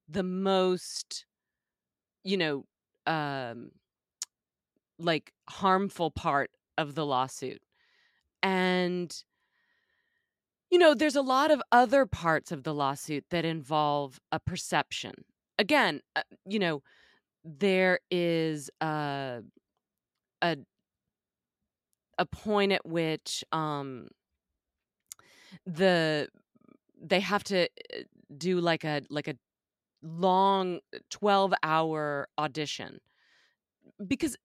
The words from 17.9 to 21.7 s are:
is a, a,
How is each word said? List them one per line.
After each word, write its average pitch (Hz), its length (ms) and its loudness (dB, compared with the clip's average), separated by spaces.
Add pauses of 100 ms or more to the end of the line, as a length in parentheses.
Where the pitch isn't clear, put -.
is 165 600 0 (120)
a, 139 600 -4 (1000)
a, 165 160 2 (1600)